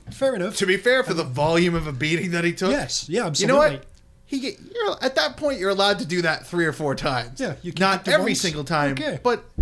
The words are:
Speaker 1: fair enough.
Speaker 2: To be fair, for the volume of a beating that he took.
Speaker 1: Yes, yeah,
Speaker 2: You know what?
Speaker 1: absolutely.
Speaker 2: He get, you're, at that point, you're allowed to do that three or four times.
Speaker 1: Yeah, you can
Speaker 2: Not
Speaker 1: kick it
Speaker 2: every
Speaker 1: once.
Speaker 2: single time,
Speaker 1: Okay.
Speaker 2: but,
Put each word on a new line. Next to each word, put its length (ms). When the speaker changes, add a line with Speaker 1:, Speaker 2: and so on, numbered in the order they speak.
Speaker 1:
fair 240
enough. 220
Speaker 2:
To 100
be 100
fair, 280
for 100
the 80
volume 540
of 100
a 60
beating 400
that 100
he 100
took. 200
Speaker 1:
Yes, 360
yeah, 280
Speaker 2:
You 100
know 120
what? 80
Speaker 1:
absolutely. 220
Speaker 2:
He 140
get, 180
you're, 260
at 140
that 220
point, 240
you're 100
allowed 300
to 60
do 160
that 220
three 220
or 60
four 240
times. 440
Speaker 1:
Yeah, 220
you 100
can 100
Speaker 2:
Not 220
Speaker 1:
kick 100
it 0
Speaker 2:
every 180
Speaker 1:
once. 80
Speaker 2:
single 240
time, 300
Speaker 1:
Okay. 280
Speaker 2:
but, 220